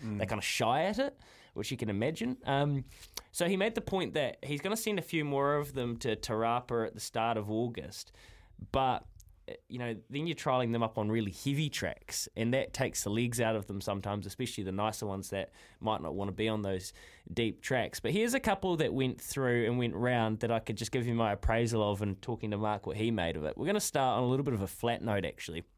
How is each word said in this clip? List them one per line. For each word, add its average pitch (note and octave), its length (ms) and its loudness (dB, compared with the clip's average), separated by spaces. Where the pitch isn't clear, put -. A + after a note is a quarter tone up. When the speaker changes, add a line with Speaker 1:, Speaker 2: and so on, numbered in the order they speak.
Speaker 1:
Mm. G#2+ 140 -4
Speaker 2:
They're G#2 100 0
kinda G2+ 160 -2
shy C#3 420 2
at G3+ 140 0
it, C4+ 220 -2
which - 180 -6
you C3 60 -4
can A2 140 -2
imagine. D#3+ 560 0
Um, C#3+ 400 2
so F3 160 0
he F#3+ 100 2
made A3 160 2
the A3+ 80 -2
point F#3 320 -2
that C#3+ 280 0
he's C#3+ 200 -4
gonna G#3 160 0
send G#3+ 200 0
a D#3+ 40 -2
few D#3 240 -2
more C#3+ 300 2
of C#3+ 180 -4
them A#2+ 240 -2
to A2 180 0
Te - 160 -4
Rapa A#2 540 0
at - 80 -8
the A2 60 -12
start A#2 360 0
of G#2+ 140 -2
August, A2+ 600 -4
but, C3+ 320 2
uh, - 60 -10
you B2 100 -8
know, A#2+ 160 -2
then D3 160 -2
you're E3 80 -2
trialling B2+ 380 2
them A#2 100 2
up A2 160 0
on G#2+ 120 2
really G#2+ 240 2
heavy C#3 260 2
tracks, - 680 -4
and A#2 160 2
that C3 200 0
takes - 320 -2
the G2+ 60 -2
legs A#2+ 300 0
out A2+ 160 4
of G2 100 -4
them G2 140 -6
sometimes, G2+ 460 -2
especially G#2+ 380 -6
the F#2+ 80 -2
nicer G#2 340 -2
ones F#2+ 240 -6
that G2 220 -4
might A2 220 0
not D#2 120 -4
wanna G2 180 -2
be G#2+ 160 0
on G#2+ 140 0
those F#2+ 300 -4
deep A2+ 300 0
tracks. A#2 380 -2
But A#2 120 0
here's A3+ 220 2
a C4+ 60 2
couple F#3+ 360 2
that C#3 160 2
went B2+ 280 0
through A#2+ 460 2
and A#2+ 120 2
went A#2+ 160 0
round A2+ 460 2
that A#2 100 0
I A#2 100 4
could A2 160 -4
just A2 160 -6
give B2 140 2
you A#2+ 80 2
my A2+ 180 4
appraisal A2+ 500 4
of G2+ 200 2
and G2 180 0
talking A2+ 300 -4
to G#2 60 0
Mark G#2 300 0
what - 100 -4
he A2 140 2
made F2 260 2
of D2+ 80 -4
it. D2+ 120 -2
We're C#3 100 -4
gonna G3+ 140 2
start C3 380 2
on B2+ 60 4
a - 20 2
little C3 180 2
bit C3+ 100 0
of G2 80 0
a G2 40 0
flat A#2 360 -2
note, G2+ 220 2
actually. E2 400 -6